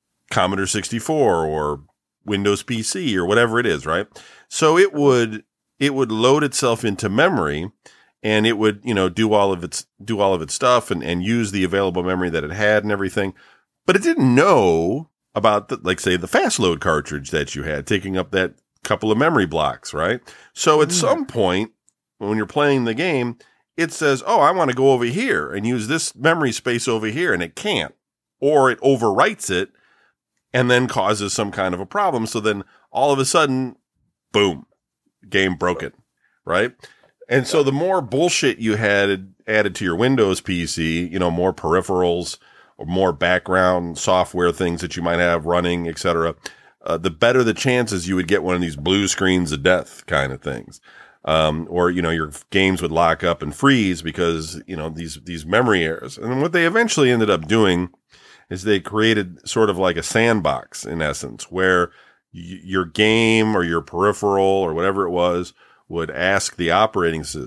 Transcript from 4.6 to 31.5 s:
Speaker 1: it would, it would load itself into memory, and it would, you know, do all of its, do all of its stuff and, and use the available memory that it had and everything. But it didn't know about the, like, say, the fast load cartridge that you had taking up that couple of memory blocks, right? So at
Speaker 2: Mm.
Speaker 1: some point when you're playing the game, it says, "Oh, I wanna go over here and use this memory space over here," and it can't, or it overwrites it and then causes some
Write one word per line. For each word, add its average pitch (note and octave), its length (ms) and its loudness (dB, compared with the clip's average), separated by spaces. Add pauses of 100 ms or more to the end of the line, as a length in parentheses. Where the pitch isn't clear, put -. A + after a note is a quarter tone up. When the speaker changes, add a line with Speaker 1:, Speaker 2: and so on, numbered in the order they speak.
Speaker 1:
it G3 160 4
would, B2 500 2 (360)
it C#3 140 0
would C3 180 -2
load B2+ 320 4
itself B2+ 400 -2
into G#2+ 260 -2
memory, G2+ 640 0 (500)
and G#2+ 260 2
it A2+ 100 2
would, G#2 260 0
you A#2+ 100 -2
know, F#2+ 160 2
do G#2+ 240 0
all G2+ 200 4
of F2 100 -8
its, - 220 -10 (180)
do G2+ 160 -4
all G2 140 2
of E2+ 80 0
its D#2 120 -8
stuff B2 360 2
and, E2 140 -4
and F2 200 -2
use A2 280 -2
the G2 120 -2
available F#2 400 0
memory F2+ 260 -2
that D#2+ 140 -2
it D2+ 80 -8
had G#2 320 2
and G#2+ 80 -2
everything. G2 420 -2 (520)
But F#3 100 2
it G3+ 80 0
didn't C4 300 2
know A#2+ 760 4 (260)
about G#2 320 2
the, B2+ 160 -8
like, F#2 160 -2
say, F#2 160 0
the F2 120 -4
fast - 320 0
load F2 200 2
cartridge D2+ 520 -4
that D2 240 -4
you C#2 80 -8
had D2 220 -6
taking F#2+ 320 -2
up F2+ 140 -4
that F#2 220 0 (300)
couple G#2+ 280 -2
of G#2+ 60 0
memory C#3 280 2
blocks, D2+ 480 -4
right? F2+ 260 -2 (340)
So D3+ 280 2
at D3+ 80 2
Speaker 2:
Mm. F3 40 -6
Speaker 1:
some C4 320 0
point G2+ 460 0 (480)
when G#2 180 -2
you're G3 80 -2
playing C#3+ 400 0
the A2+ 80 -2
game, B2+ 440 -4 (380)
it E3 160 -4
says, C#3+ 340 0
"Oh, A3 140 2
I D3+ 120 4
wanna E3 220 0
go C3 180 4
over A#2+ 140 2
here A#2+ 460 -2
and G2+ 160 -6
use A#2 200 -2
this D3+ 280 -4
memory D3+ 360 0
space A#2+ 360 -4
over A2 200 0
here," C#3+ 260 -2
and F2 100 -2
it E2 120 -10
can't, A#2+ 380 -4 (460)
or C#3 320 4
it A2 100 -4
overwrites B2+ 680 2
it F#2+ 200 -2 (840)
and B2 160 2
then B2 180 4
causes G2+ 460 0
some G2+ 180 -4